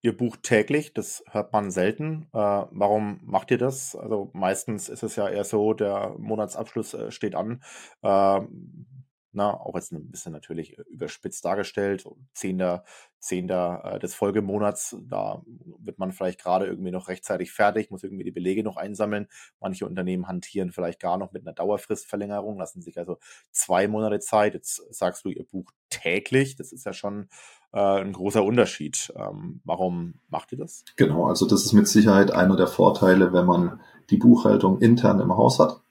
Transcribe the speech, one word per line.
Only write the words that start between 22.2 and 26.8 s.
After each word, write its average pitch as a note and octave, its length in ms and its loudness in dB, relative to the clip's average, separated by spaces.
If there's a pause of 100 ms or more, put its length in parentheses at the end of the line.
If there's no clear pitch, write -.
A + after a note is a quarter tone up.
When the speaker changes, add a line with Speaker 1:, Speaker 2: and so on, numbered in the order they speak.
Speaker 1:
lassen F2+ 240 -12
sich E2+ 160 -16
also F2+ 220 -10 (320)
zwei F#2 360 0
Monate G#2+ 320 -2
Zeit. G#2 360 2
Jetzt - 260 -10 (100)
sagst - 340 -4
du, G2 40 -4
ihr - 160 -10
bucht - 300 -12 (140)
täglich. C3 680 0
Das - 160 -16
ist - 140 -16